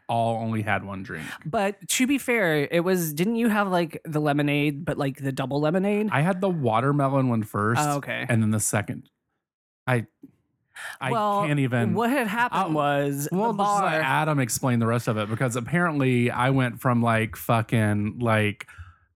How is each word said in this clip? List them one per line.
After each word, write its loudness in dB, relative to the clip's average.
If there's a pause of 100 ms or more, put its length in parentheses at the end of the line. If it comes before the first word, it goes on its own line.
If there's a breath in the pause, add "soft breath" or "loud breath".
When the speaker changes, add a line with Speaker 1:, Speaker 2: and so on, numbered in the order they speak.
Speaker 1:
all 0
only -2
had -2
one -10
drink. -10 (200 loud breath)
Speaker 2:
But -2
to 0
be 2
fair, 0
it 2
was, 0
didn't 0
you 2
have, 2
like, 0
the -4
lemonade, 0
but, -4
like, -4
the -2
double -2
lemonade? 0
Speaker 1:
I 2
had 0
the 0
watermelon 2
one 0
first. 0
Speaker 2:
Oh, 0
okay. -6
Speaker 1:
And 2
then 2
the 2
second. -4 (760)
I, 0 (920 loud breath)
I -4
Speaker 2:
Well, 0
Speaker 1:
can't 0
even. 2
Speaker 2:
what 0
had 0
happened 0
Speaker 1:
I'll, -2
Speaker 2:
was 0
Speaker 1:
we'll 0
Speaker 2:
the 0
Speaker 1:
just 2
let 0
Speaker 2:
bar 0
Speaker 1:
Adam 2
explain 0
the 2
rest 0
of 0
it, -2
because -2
apparently 2
I 0
went 0
from, 2
like, 2
fucking, 0
like, 0 (480 loud breath)